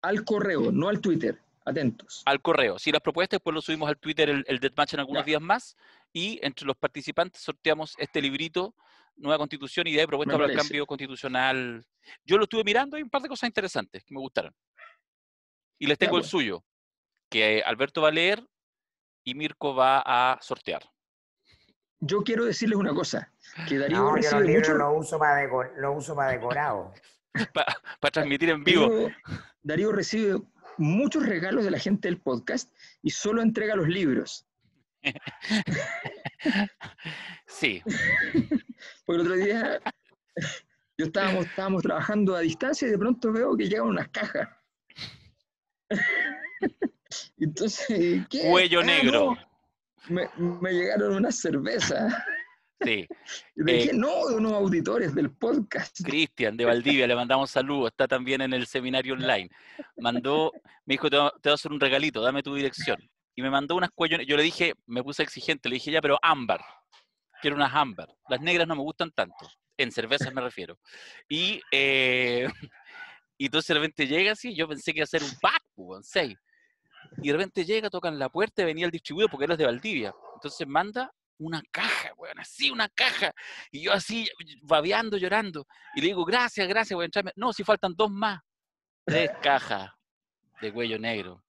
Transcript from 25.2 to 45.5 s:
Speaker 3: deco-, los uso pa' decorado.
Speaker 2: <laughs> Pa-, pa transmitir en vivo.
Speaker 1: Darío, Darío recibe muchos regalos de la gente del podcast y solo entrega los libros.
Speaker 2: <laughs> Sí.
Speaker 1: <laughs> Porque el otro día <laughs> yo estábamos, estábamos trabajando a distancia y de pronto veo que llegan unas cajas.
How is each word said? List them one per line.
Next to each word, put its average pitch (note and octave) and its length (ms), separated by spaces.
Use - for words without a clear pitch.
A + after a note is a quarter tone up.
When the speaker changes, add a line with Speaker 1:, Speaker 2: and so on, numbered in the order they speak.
Speaker 3:
deco-, B2+ 380
los C#3 180
uso D3+ 180
pa' C#3 140
decorado. A#2+ 640
Speaker 2:
<laughs> - 200
Pa-, D#3 120
pa D3 120
transmitir D3 400
en D3+ 120
vivo. E3 260
Speaker 1:
Darío, - 280
Darío F3 300
recibe G3+ 480
muchos A3 500
regalos G3+ 380
de G3 60
la D3+ 80
gente G3 300
del - 120
podcast C3 500
y - 80
solo A3+ 320
entrega G#3+ 320
los E3+ 140
libros. E3 580
Speaker 2:
<laughs> C#3 120
Sí. G2+ 380
Speaker 1:
<laughs> - 1200
Porque E3+ 160
el E3+ 40
otro F3+ 80
día G3+ 460
<laughs> - 600
yo D#3+ 80
estábamos, F#3+ 400
estábamos F#3+ 360
trabajando F#3+ 540
a E3+ 40
distancia B3 480
y - 20
de G#3 80
pronto A#3 340
veo A#3+ 240
que G#3 120
llegan G#3+ 200
unas F3 200
cajas. - 400